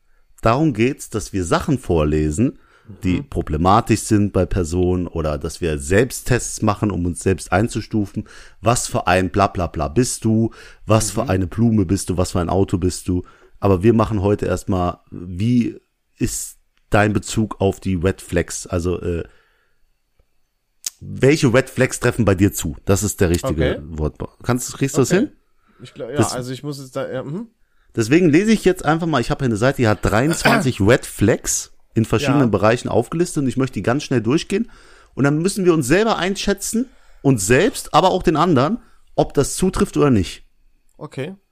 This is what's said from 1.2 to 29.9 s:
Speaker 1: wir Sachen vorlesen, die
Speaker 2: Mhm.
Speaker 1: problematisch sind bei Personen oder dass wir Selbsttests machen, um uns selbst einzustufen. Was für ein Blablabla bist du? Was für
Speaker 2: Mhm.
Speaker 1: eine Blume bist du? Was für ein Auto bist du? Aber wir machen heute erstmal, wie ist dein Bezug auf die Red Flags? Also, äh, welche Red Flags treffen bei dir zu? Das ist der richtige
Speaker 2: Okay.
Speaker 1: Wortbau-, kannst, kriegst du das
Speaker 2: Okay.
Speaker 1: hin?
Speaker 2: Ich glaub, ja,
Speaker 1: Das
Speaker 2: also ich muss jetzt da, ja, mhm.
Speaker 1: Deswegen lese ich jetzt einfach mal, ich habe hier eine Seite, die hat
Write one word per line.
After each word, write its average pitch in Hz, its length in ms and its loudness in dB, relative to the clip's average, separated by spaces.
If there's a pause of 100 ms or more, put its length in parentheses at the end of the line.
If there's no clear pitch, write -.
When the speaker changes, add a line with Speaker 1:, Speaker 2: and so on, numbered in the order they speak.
Speaker 1:
wir 92 120 -2
Sachen 139 340 0
vorlesen, 78 800 0 (460)
die 92 160 2
Speaker 2:
Mhm. 143 100 -12
Speaker 1:
problematisch 95 680 2
sind 104 320 0
bei 92 140 2
Personen 90 600 -2
oder 78 320 -4
dass 78 220 -10
wir 78 180 -2
Selbsttests 107 840 -2
machen, 104 280 0
um 87 160 -4
uns 85 140 -6
selbst - 320 -2
einzustufen. 107 760 -2 (320)
Was 117 280 0
für - 180 -4
ein 92 240 2
Blablabla 90 580 -2
bist 123 360 -2
du? 113 260 2 (360)
Was 104 260 2
für 110 120 -2
Speaker 2:
Mhm. - 60 -4
Speaker 1:
eine 95 160 0
Blume 110 400 2
bist 95 240 -2
du? 90 60 -2
Was 87 160 -2
für 90 80 0
ein 87 100 -2
Auto 95 280 0
bist 90 300 -4
du? 90 160 -2 (360)
Aber 95 220 2
wir 113 100 6
machen 110 300 2
heute 101 240 0
erstmal, 90 540 -2 (100)
wie 101 680 -2 (380)
ist - 420 -6 (300)
dein 107 240 2
Bezug 104 480 -4
auf 98 180 0
die 95 160 -4
Red 90 280 -2
Flags? - 440 -4
Also, 87 360 -4
äh, 85 200 -4 (1800)
welche 120 520 2
Red 127 180 2
Flags - 300 -2
treffen 120 240 2
bei 98 100 4
dir 98 180 2
zu? 78 240 -6 (100)
Das 98 180 2
ist - 160 -2
der 92 100 2
richtige 87 460 0
Speaker 2:
Okay. - 60 -12 (160)
Speaker 1:
Wortbau-, - 340 -6 (100)
kannst, - 340 -4
kriegst - 200 -4
du 135 60 4
das - 100 0
Speaker 2:
Okay. 185 80 4
Speaker 1:
hin? 294 120 -2 (500)
Speaker 2:
Ich - 120 -20
glaub, 123 160 -12
ja, 139 60 -10
Speaker 1:
Das - 160 0
Speaker 2:
also 123 200 -8
ich 127 120 -12
muss 143 160 -10
jetzt 131 160 -14
da, 123 120 -6
ja, 120 140 -8
mhm. 175 260 -10 (480)
Speaker 1:
Deswegen 143 320 4
lese 196 240 4
ich 208 120 0
jetzt 185 200 2
einfach 160 220 0
mal, 156 140 0
ich - 100 -4
habe 147 100 -4
hier 135 100 -2
eine 110 60 -2
Seite, 123 220 2
die 117 100 2
hat 104 160 2